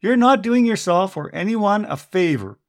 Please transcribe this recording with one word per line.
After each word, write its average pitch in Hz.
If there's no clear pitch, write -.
You're 233
not 247
doing 233
yourself 185
or 151
anyone 208
a -
favor 151